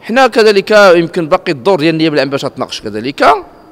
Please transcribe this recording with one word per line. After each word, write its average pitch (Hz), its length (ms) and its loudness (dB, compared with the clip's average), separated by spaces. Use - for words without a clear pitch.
حنا 254 260 0
كذلك 214 440 2
يمكن 175 580 2
باقي 180 220 -2
الدور 156 280 -2
ديال 160 140 0
النيابة 160 220 0
العامة 139 160 0
باش 139 100 -4
تناقش 127 400 -8
كذلك، 107 400 -8